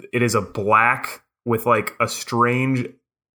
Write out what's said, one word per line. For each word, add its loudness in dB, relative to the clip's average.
it 0
is 0
a 4
black 0
with, -2
like, 2
a 0
strange 0